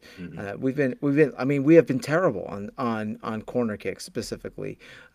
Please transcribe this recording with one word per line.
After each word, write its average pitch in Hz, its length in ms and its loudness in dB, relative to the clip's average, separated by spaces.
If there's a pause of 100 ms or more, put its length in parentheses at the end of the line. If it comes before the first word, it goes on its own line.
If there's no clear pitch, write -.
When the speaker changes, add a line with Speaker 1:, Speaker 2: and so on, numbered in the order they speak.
(200)
Speaker 1:
Mm-hmm. 85 200 -12
Speaker 2:
uh, 101 180 -8
we've 127 200 -2
been, 131 240 0
we've 143 160 2
been, 151 200 4
I 127 60 -2
mean, 139 200 0
we 156 120 8
have 165 100 10
been 131 140 0
terrible 147 460 0
on, 101 320 -10
on, 113 440 -2
on 110 220 -6
corner 113 340 -2
kicks 95 280 -8
specifically, 101 760 -8 (340)